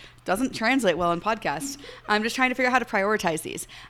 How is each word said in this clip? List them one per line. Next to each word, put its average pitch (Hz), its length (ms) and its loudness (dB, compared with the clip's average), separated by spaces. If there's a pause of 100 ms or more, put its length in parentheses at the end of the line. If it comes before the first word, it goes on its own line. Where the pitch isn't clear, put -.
(260)
doesn't 240 280 0
translate 226 440 2
well 175 140 2
in 170 100 0
podcasts. 208 560 -4 (300)
I'm 214 160 2
just 233 120 -2
trying 254 140 2
to 247 60 -2
figure 254 140 2
out 247 40 2
how 254 60 6
to 240 60 0
prioritize 196 560 0
these. - 260 -10 (220)